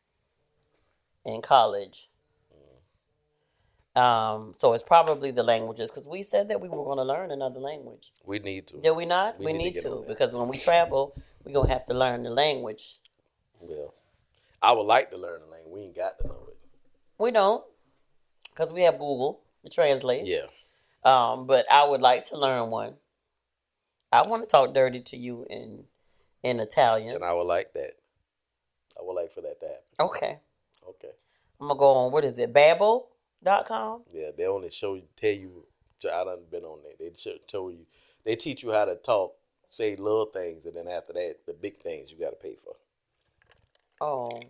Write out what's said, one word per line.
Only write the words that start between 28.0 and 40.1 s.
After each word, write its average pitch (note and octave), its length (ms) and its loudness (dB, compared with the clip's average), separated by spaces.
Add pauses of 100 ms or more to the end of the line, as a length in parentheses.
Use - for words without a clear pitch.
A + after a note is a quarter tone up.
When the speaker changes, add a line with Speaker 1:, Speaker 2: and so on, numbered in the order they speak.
Speaker 2:
I - 60 -16
would F#2 120 -10
like F2 180 -8
for - 80 -16
that D2 200 -12
to D#2+ 60 -12
happen. D2 160 -14 (160)
Speaker 1:
Okay. D#3 420 -4 (460)
Speaker 2:
Okay. - 260 -20 (480)
Speaker 1:
I'm C#3 60 -12
gonna C#3+ 140 -2
go C#3 80 10
on, C3 240 4
what D3 120 2
is A#2+ 140 -4
it, A#2+ 140 -2
Babbel E3+ 560 6 (340)
dot F#3+ 240 2
com? A3+ 460 -8
Speaker 2:
Yeah, D#2 200 -10
they E2+ 140 -4
only F#2+ 240 -4
show G2+ 240 -8
you, F#2 200 -14
tell A2 160 -2
you, F#2 360 -10 (380)
I F2+ 200 -4
done F2+ 260 -10
been F2 140 -10
on D#2 180 -18
there. D2 160 -20
They E2+ 180 -14
show, - 200 -14 (120)
show F#2 200 -8
you, E2+ 180 -18 (380)
they G#2+ 100 -4
teach - 300 -10
you A#2 80 -6
how G#2+ 140 2
to F2+ 100 -4
talk, G2 400 -2 (320)
say G#2+ 260 -6
little G#2+ 320 -2